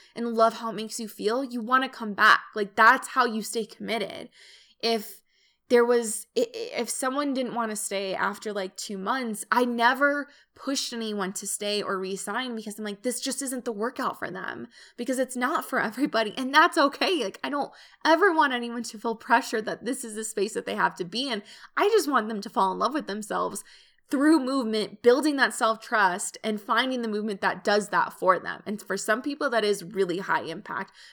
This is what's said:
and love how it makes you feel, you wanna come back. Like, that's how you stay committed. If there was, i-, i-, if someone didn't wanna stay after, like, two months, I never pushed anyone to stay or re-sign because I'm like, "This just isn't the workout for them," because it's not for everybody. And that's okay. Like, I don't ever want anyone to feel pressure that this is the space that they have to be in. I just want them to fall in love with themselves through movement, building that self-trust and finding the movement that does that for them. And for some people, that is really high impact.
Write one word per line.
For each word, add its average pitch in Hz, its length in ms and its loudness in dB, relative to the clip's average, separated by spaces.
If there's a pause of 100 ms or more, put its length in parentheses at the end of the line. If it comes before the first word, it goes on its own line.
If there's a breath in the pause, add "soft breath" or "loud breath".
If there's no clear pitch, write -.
(160 loud breath)
and 233 180 -4
love 226 220 6
how 226 160 -8
it 190 40 -6
makes 214 240 -8
you 220 80 -8
feel, 214 360 -2
you 240 180 -8
wanna 262 280 2
come 220 240 -8
back. 214 280 6 (140)
Like, 208 200 -4
that's 240 340 6
how 254 160 2
you 220 180 -2
stay 226 220 -4
committed. - 640 -8 (520 loud breath)
If 226 400 -2 (480)
there 240 160 8
was, 233 400 2 (100)
i-, 247 60 2
i-, - 400 -4
if 226 80 -4
someone 269 460 -2
didn't 247 180 -2
wanna 220 220 -4
stay 196 400 -4
after, 202 360 -4
like, 196 240 -6
two 202 220 -8
months, 220 540 -4
I 247 140 4
never 262 640 2 (320 soft breath)
pushed - 320 -4
anyone 208 400 -4
to 202 160 -8
stay 208 340 -2
or 196 160 -4
re-sign 208 580 -6
because 214 220 -10
I'm 214 60 -8
like, 202 180 -8
"This 240 200 -4
just 262 200 -4
isn't 254 220 -6
the 247 80 -6
workout 226 480 -4
for - 100 -6
them," - 380 -10 (300 loud breath)
because 247 200 -4
it's 254 200 -2
not 254 260 -2
for 254 160 -4
everybody. 226 580 -2
And 262 160 -4
that's 339 240 6
okay. 311 460 2
Like, 196 200 -6
I 254 60 -4
don't 285 220 -4 (340 loud breath)
ever 330 280 6
want 294 200 4
anyone 240 300 -4
to 220 140 -10
feel 226 180 -4
pressure 247 460 2
that 196 240 -6
this 247 180 -4
is 220 120 -12
the 220 80 -8
space 214 300 -2
that 190 120 -4
they 196 100 -4
have 175 200 0
to 180 100 -6
be 233 240 -4
in. 208 140 -4 (340 loud breath)
I 403 120 4
just 359 200 4
want 226 180 2
them 214 140 -6
to - 80 -10
fall 190 240 2
in 180 60 -6
love 226 140 0
with 311 140 -4
themselves 196 560 -4 (480 loud breath)
through 294 280 6
movement, 247 640 -2
building 277 320 6
that 233 180 2
self-trust 220 920 0
and 214 160 -2
finding 247 440 0
the 226 40 -4
movement 208 340 -4
that 190 220 -2
does 208 260 2
that - 220 0
for 180 280 2
them. - 260 -10
And 208 160 -8
for 190 160 -4
some 226 240 0
people, 285 300 -2
that 220 120 2
is 202 200 0
really 180 340 -2
high 160 240 0
impact. 165 500 -8 (220 loud breath)